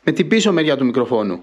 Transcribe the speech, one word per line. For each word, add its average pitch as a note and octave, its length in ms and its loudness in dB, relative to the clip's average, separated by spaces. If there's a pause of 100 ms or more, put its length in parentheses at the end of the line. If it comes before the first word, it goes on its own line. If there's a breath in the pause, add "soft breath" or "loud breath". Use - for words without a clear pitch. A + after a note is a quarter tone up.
με D#3 80 0
την D#3 160 0
πίσω G#3+ 240 2
μεριά D#3 260 0
του C3 80 0
μικροφόνου. A2+ 580 -2